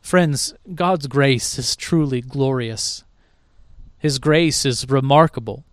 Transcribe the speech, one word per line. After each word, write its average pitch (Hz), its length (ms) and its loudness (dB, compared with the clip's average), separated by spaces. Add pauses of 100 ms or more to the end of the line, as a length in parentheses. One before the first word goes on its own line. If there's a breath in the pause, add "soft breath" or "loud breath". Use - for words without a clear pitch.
Friends, 165 500 0 (220)
God's 175 320 -2
grace 135 500 0
is - 200 -4
truly 143 420 0
glorious. 127 840 -4 (920)
His 139 220 -2
grace 156 460 2
is 127 240 -2
remarkable. 135 840 2